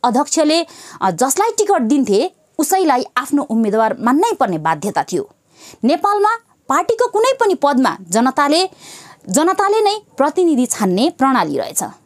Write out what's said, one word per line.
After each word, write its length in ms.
अध्यक्षले, 600
अ, 100
जसलाई 460
टिकट 240
दिन्थे 540
उसैलाई 480
आफ्नो 260
उम्मेदवार 560
मान्नै 340
पर्ने 240
बाध्यता 460
थियो। 260
नेपालमा 520
पार्टीको 380
कुनै 260
पनि 220
पदमा 460
जनताले, 680
जनताले 520
नै 200
प्रतिनिधि 480
छान्ने 440
प्रणाली 480
रहेछ। 260